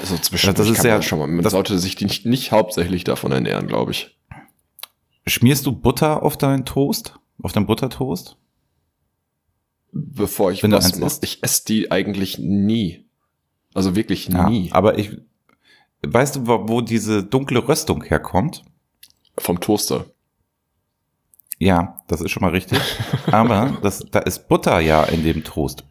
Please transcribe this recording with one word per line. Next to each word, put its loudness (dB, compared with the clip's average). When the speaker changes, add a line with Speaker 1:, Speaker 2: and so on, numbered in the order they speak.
Speaker 1:
so -2
zwischen, 0
Speaker 2:
Ja, 4
das 4
Speaker 1:
ich 4
Speaker 2:
ist 0
Speaker 1:
kann 4
Speaker 2:
ja, 4
Speaker 1:
das 0
schon -2
mal, -2
man 0
Speaker 2:
das 2
Speaker 1:
sollte 0
sich -6
nicht, -2
nicht 0
hauptsächlich 0
davon -2
ernähren, -2
glaub -2
ich. -8
Speaker 2:
Schmierst 2
du 0
Butter 2
auf -2
deinen 0
Toast? -2
Auf -6
deinen 2
Buttertoast? -4
Speaker 1:
Bevor -2
ich -6
Speaker 2:
Wenn 4
du 6
Speaker 1:
was 4
Speaker 2:
eins 2
Speaker 1:
mach, 0
Speaker 2:
isst? -4
Speaker 1:
ich -8
esse -2
die 0
eigentlich -2
nie. 0
Also 0
wirklich -2
Speaker 2:
Ja, 2
Speaker 1:
nie. 0
Speaker 2:
aber 4
ich, -6
weißt 0
du, -4
wo, 0
wo 0
diese 0
dunkle 0
Röstung 0
herkommt? -2
Speaker 1:
Vom -2
Toaster. -2
Speaker 2:
Ja, 2
das -4
ist -6
schon -4
mal 0
richtig. -2
Speaker 1:
<laughs> -4
Speaker 2:
Aber 2
das, -4
da 2
ist -4
Butter 4
ja 6
in 0
dem 0
Toast. -6